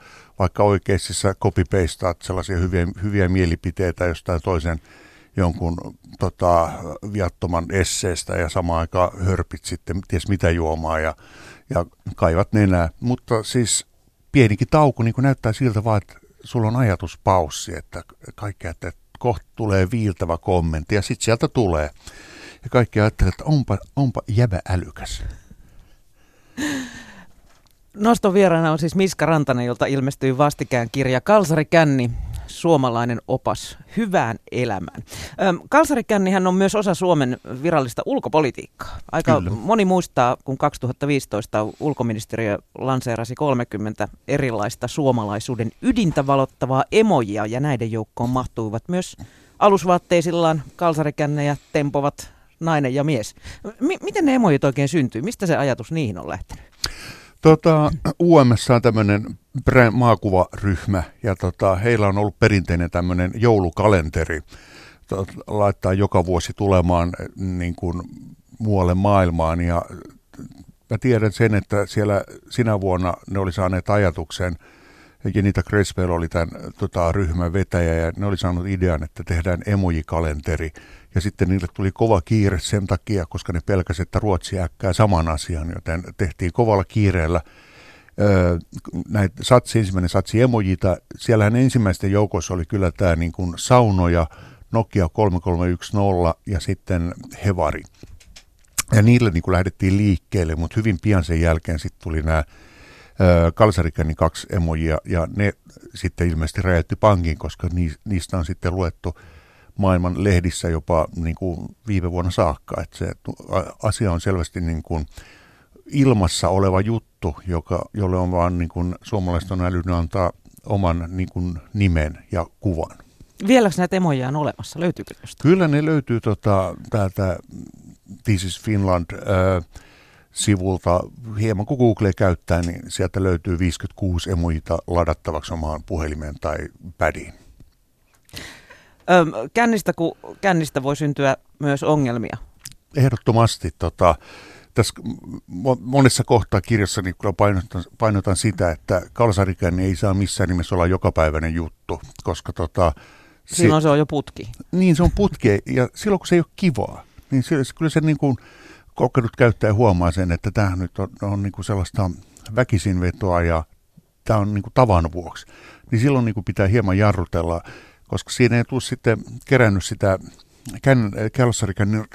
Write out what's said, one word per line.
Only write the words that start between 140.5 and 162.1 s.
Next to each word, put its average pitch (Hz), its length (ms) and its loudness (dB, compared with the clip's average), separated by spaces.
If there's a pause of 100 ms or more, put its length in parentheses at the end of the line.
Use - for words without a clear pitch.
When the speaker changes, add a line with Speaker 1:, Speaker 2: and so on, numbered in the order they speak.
Speaker 2:
voi 143 140 -2
syntyä 143 400 0 (220)
myös 139 240 -2
ongelmia. 123 540 0 (600)
Speaker 1:
Ehdottomasti. 117 800 2
Tota, 85 360 4 (600)
tässä - 200 0 (540)
mo-, 123 320 -2
monessa 127 440 4
kohtaa 107 360 0
kirjassa 104 420 0
niin 90 180 -4
kyllä 101 120 -2
painotan, 98 520 0 (140)
painotan 101 380 0
sitä, 90 340 0
että 87 320 -2 (100)
kalsarikänni 92 720 0
ei 92 120 0
saa 98 180 0
missään 98 340 0
nimessä 92 260 -2
olla 87 120 2
jokapäiväinen 80 680 0
juttu, - 460 -8 (220)
koska - 300 -6
tota, 85 400 0 (520)
si- - 100 -12
Speaker 2:
Silloin 160 280 4
se 156 60 4
on 147 100 4
jo 151 80 2
putki. 135 440 -8 (220)
Speaker 1:
Niin, 180 240 4
se 165 60 2
on - 120 6
putki, 120 520 2
ja 127 280 0
silloin 202 240 0
kun - 80 -16
se - 80 2
ei 175 60 6
ole - 160 -2
kivaa, 120 480 -2 (260)
niin 131 120 2
se, 139 220 0
se, - 100 -10
kyllä 160 140 -2
se 156 120 0
niin 156 180 2
kuin 139 180 0 (580)
kokenut 127 420 0
käyttäjä 110 380 4
huomaa 92 360 4
sen, 90 220 0
että 90 180 -4
tämähän 95 280 0
nyt 90 200 -8
on, 95 100 -4 (140)
on 101 200 -4
niin 98 100 -4
kuin 95 120 -10
sellaista 95 460 -2 (460)